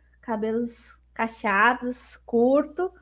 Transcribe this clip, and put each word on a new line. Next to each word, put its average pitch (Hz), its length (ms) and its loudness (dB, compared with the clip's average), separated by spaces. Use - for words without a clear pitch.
cabelos 226 720 -6
cacheados, 226 1120 -2
curto, 285 640 0